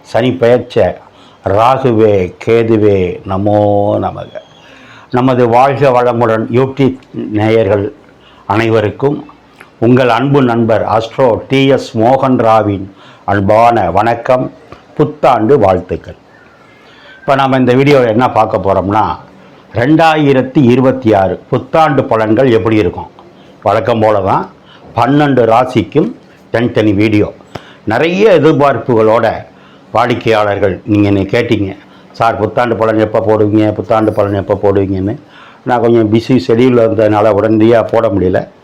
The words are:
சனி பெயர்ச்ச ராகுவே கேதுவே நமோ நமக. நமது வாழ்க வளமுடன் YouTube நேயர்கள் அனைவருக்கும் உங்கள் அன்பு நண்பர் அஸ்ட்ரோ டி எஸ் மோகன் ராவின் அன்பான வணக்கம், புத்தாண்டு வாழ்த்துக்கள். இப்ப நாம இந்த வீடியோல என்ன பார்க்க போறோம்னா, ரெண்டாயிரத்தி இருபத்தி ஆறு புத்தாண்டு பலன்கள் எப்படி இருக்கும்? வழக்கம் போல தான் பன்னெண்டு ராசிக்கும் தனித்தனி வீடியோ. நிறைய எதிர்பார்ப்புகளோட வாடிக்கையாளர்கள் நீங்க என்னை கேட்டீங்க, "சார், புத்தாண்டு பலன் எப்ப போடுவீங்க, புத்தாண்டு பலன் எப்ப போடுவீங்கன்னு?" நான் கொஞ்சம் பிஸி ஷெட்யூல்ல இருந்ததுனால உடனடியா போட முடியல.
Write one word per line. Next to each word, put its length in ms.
சனி 300
பெயர்ச்ச 640
ராகுவே 880
கேதுவே 800
நமோ 320
நமக. 300
நமது 380
வாழ்க 420
வளமுடன் 640
YouTube 440
நேயர்கள் 600
அனைவருக்கும் 840
உங்கள் 300
அன்பு 340
நண்பர் 440
அஸ்ட்ரோ 640
டி 180
எஸ் 320
மோகன் 380
ராவின் 580
அன்பான 680
வணக்கம், 600
புத்தாண்டு 640
வாழ்த்துக்கள். 580
இப்ப 160
நாம 220
இந்த 180
வீடியோல 320
என்ன 240
பார்க்க 280
போறோம்னா, 460
ரெண்டாயிரத்தி 920
இருபத்தி 500
ஆறு 260
புத்தாண்டு 520
பலன்கள் 500
எப்படி 240
இருக்கும்? 300
வழக்கம் 380
போல 200
தான் 300
பன்னெண்டு 560
ராசிக்கும் 640
தனித்தனி 420
வீடியோ. 400
நிறைய 560
எதிர்பார்ப்புகளோட 920
வாடிக்கையாளர்கள் 920
நீங்க 240
என்னை 240
கேட்டீங்க, 440
"சார், 240
புத்தாண்டு 400
பலன் 220
எப்ப 220
போடுவீங்க, 520
புத்தாண்டு 400
பலன் 220
எப்ப 200
போடுவீங்கன்னு?" 600
நான் 160
கொஞ்சம் 340
பிஸி 320
ஷெட்யூல்ல 400
இருந்ததுனால 520
உடனடியா 500
போட 200
முடியல. 400